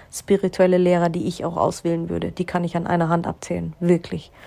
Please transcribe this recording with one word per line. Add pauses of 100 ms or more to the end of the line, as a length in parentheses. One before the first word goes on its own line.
(120)
spirituelle
Lehrer,
die
ich
auch
auswählen
würde.
Die
kann
ich
an
einer
Hand
abzählen,
wirklich. (140)